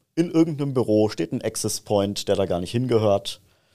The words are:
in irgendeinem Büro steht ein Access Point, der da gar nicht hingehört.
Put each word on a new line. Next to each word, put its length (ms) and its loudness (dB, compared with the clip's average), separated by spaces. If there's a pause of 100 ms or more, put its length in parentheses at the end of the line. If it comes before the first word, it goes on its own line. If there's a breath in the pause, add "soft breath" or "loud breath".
(140)
in 160 0
irgendeinem 440 0
Büro 340 4
steht 240 -6
ein 100 -4
Access 380 -4
Point, 480 0
der 80 2
da 100 0
gar 140 -2
nicht 100 -8
hingehört. 720 0 (340)